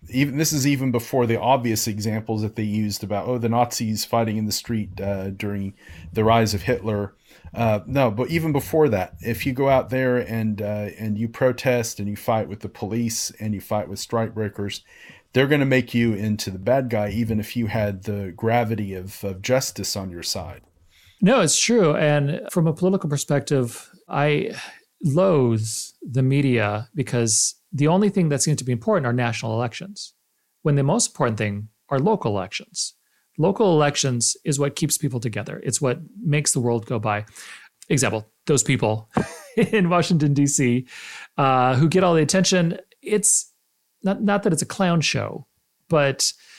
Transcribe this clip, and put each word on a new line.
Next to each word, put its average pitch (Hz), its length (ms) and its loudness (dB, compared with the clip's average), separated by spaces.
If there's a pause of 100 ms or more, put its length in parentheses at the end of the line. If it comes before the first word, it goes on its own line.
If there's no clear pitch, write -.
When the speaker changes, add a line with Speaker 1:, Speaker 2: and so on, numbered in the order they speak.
(120)
Speaker 1:
even, 131 260 2
this 156 160 0
is 139 140 0
even 135 240 0
before 120 340 0
the 113 140 0
obvious 120 480 0
examples 107 560 -4
that 107 120 -4
they 110 80 -4
used 104 400 -2
about, 98 240 -4
oh, 123 120 -2
the 113 100 0
Nazis 117 560 0
fighting 113 320 0
in 107 80 -2
the 104 60 -2
street, 101 500 -4
uh, 98 300 -4
during 98 420 -6 (400)
the 110 100 2
rise 113 300 4
of 101 80 -2
Hitler. 104 540 -2 (380)
Uh, 107 340 0
no, 127 240 2
but 117 180 -2
even 160 220 -2
before 143 380 2
that, 95 320 -2
if 117 240 -4
you 139 80 -2
go 139 160 0
out 131 200 4
there 127 280 0
and, 110 440 -2
uh, 104 280 -4 (100)
and 107 180 -4
you 113 100 -4
protest 123 720 -2
and 101 80 -4
you 104 80 -6
fight 110 320 -2
with 98 120 -10
the 104 100 -10
police 113 680 -4
and 107 160 -4
you 92 60 -8
fight 107 280 -4
with 98 100 -10
strikebreakers, 104 840 -4 (520)
they're 135 140 4
gonna 143 180 4
make 127 300 2
you 117 180 4
into 104 380 -2
the 92 80 -10
bad 123 300 0
guy, 104 200 -2
even 107 300 0
if - 160 -8
you 117 120 -2
had 104 360 -2
the 101 320 -6
gravity 113 580 0
of, 92 300 -10
of 95 180 -6
justice 123 540 -2
on 95 160 -6
your 87 120 -12
side. 76 380 -8 (600)
Speaker 2:
No, 226 200 6
it's 151 180 2
true. 202 360 4
And 147 560 0
from 165 160 2
a 160 60 2
political 185 360 0
perspective, 139 800 -2 (180)
I 147 440 0 (520)
loathe 135 640 2 (340)
the 131 220 -2
media 120 720 0
because 120 600 0 (180)
the 143 140 2
only 196 220 4
thing 180 200 2
that 139 120 0
seems 151 160 0
to - 60 -8
be 127 80 -2
important 147 340 0
are 120 80 0
national 117 400 -2
elections, 123 600 -6 (480)
when 147 140 2
the 139 80 2
most 170 280 0
important 120 260 0
thing 104 320 -4 (200)
are 139 100 0
local 185 320 0
elections. - 600 -6 (440)
Local 190 340 2
elections 143 720 2
is 143 160 -2
what 143 160 0
keeps - 220 -2
people 127 220 -4
together. 107 440 -6
It's - 180 -2
what 123 180 0 (220)
makes 147 300 0
the - 80 0
world 117 260 0
go 120 140 -4
by. 107 260 -2 (640)
Example, 117 360 0 (220)
those 143 160 4
people 110 460 0 (260)
<laughs> - 220 -8
in 196 320 2
Washington, 160 440 4
D 143 120 4
C, 127 420 2 (500)
uh, 127 380 4
who 151 120 4
get 185 160 4
all 175 120 4
the 156 60 6
attention. 175 580 2 (220)
It's - 520 0 (500)
not, 196 180 0
not 202 220 2
that 190 100 4
it's 147 80 0
a - 40 -4
clown 170 360 2
show, 110 460 -4 (420)
but 143 420 2 (280)